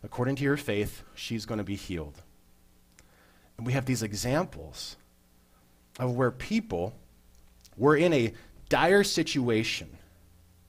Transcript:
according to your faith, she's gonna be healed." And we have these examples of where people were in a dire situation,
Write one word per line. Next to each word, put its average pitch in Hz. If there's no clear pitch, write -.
according 123
to 139
your 143
faith, 104
she's 110
gonna 107
be 98
healed." 80
And 117
we 123
have 131
these 123
examples 104
of 127
where 123
people 120
were 143
in 170
a 117
dire 175
situation, 120